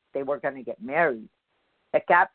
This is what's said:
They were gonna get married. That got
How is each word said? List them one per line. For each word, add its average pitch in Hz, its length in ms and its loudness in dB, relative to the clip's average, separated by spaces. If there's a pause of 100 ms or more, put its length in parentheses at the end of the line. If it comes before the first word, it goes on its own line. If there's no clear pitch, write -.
(140)
They 139 100 -4
were 139 160 -4
gonna 135 240 -6
get 113 180 -10
married. 131 480 -2 (640)
That 151 140 0
got 180 280 4